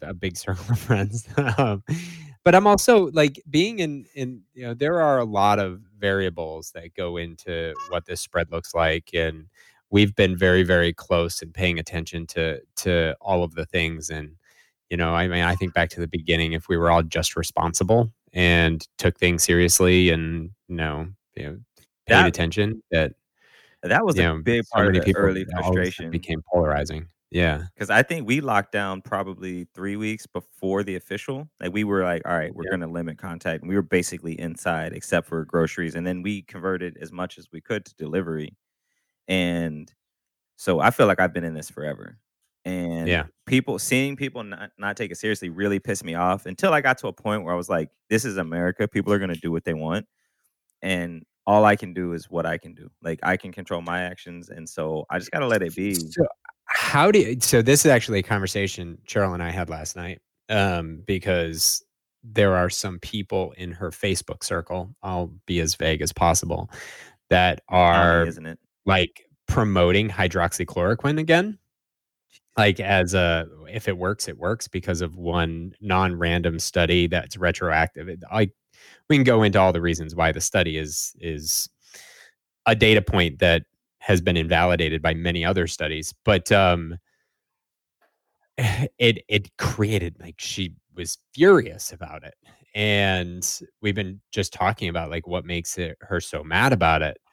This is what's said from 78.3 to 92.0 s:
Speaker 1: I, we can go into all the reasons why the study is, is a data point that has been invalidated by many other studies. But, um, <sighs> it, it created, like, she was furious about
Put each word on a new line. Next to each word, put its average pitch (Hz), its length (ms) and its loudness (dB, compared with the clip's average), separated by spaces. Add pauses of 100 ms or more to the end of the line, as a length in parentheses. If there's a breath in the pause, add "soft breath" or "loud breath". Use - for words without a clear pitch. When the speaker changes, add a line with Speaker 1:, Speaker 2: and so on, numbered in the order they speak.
Speaker 1:
I, 104 200 2 (580 soft breath)
we 156 80 4
can 131 60 6
go 117 200 6
into 101 160 4
all 95 140 6
the 85 80 -2
reasons 82 340 -2
why 82 160 2
the 82 100 -6
study 85 360 0
is, 78 420 -6
is 76 500 -6 (960 loud breath)
a 113 100 4
data 110 260 6
point 87 380 2
that 85 240 4 (360)
has 90 220 2
been 87 160 2
invalidated 82 640 2
by 80 120 0
many 85 320 -2
other 90 220 0
studies. 78 460 -6 (120)
But, 95 260 2
um, 87 460 4 (1300)
<sighs> - 280 -20
it, 117 680 2
it 104 300 -2
created, 101 600 -2
like, 85 200 -18
she 90 340 -8 (220)
was 87 220 -10 (160)
furious 165 580 4
about 80 320 -14